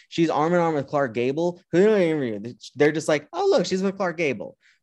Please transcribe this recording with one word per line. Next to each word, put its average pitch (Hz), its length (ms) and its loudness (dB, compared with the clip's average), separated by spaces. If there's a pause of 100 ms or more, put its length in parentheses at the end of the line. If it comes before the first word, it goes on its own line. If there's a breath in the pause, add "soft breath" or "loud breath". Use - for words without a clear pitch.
(100)
She's 165 200 0
arm 151 240 2
in 175 60 4
arm 160 160 0
with 135 100 -4
Clark 143 260 -2
Gable, 143 480 -2 (120)
who 170 80 4
they 202 60 6
don't 214 140 4
even 160 220 0
interview. 113 320 -6 (220)
They're 147 160 4
just 156 160 -6
like, 147 240 0
"Oh, 202 180 -2
look, 220 160 2
she's 185 160 -4
with 196 140 -4
Clark 180 200 -4
Gable." 127 400 -4 (260 soft breath)